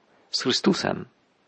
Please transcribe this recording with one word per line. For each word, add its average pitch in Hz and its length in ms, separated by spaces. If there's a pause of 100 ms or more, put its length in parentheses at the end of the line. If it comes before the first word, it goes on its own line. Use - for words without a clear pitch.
(320)
z - 100
Chrystusem. - 640 (420)